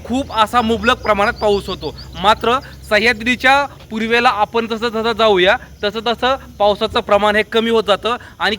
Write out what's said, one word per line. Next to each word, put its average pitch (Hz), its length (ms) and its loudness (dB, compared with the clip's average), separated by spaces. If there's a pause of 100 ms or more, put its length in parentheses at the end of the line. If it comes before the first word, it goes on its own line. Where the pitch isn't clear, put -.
खूप 262 280 -6
असा 220 280 2
मुबलक 226 360 0
प्रमाणात 214 360 0
पाऊस 202 340 -2
होतो. 165 320 -10 (220)
मात्र 226 380 2 (300)
सह्याद्रीच्या 240 800 2 (240)
पूर्वेला 226 380 0
आपण 226 380 0
जसं 220 220 -4
जसं 226 240 -2
जाऊया, 208 440 4 (280)
तसं 208 220 -4
तसं 247 300 0 (220)
पावसाचं 208 420 0
प्रमाण 208 360 2
हे 220 60 2
कमी 226 280 0
होत 220 160 2
जातं 208 300 0 (220)
आणि 196 200 -2